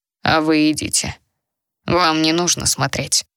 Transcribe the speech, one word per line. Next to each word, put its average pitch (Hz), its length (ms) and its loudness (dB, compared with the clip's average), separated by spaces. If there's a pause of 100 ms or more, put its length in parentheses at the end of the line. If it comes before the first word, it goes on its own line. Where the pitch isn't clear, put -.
(220)
А 156 200 2
вы 156 300 2
идите. - 460 -4 (680)
Вам 160 360 2
не 160 120 2
нужно 170 320 -2
смотреть». - 600 -2 (120)